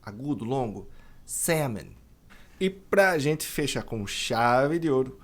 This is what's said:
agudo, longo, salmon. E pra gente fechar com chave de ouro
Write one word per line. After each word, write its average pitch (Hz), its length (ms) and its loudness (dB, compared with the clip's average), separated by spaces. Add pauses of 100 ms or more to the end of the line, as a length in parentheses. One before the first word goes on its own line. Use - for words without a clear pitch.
agudo, 117 420 -6
longo, 113 440 -4 (360)
salmon. 143 680 -2 (680)
E 190 80 2
pra 190 500 4
gente 151 280 0
fechar 135 360 -2
com 107 240 -6
chave 123 720 2
de 160 120 0
ouro 131 340 2